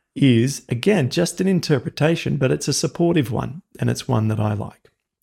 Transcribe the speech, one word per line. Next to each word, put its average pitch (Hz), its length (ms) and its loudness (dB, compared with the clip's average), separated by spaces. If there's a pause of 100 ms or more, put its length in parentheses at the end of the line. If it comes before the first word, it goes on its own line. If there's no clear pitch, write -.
(140)
is, 131 540 2
again, 131 420 0
just 170 300 -2
an 185 80 0
interpretation, 156 880 0
but 135 160 0
it's 147 160 -2
a 147 60 0
supportive 165 580 0
one, 123 300 -6 (180)
and 120 100 0
it's - 180 -4
one 110 200 0
that 107 120 0
I 107 140 0
like. 104 380 -10 (320)